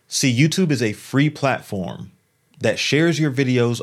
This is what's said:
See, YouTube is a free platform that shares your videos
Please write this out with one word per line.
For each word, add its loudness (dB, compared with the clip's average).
See, 0
YouTube 2
is 0
a 0
free 0
platform -4
that 0
shares 0
your 0
videos 0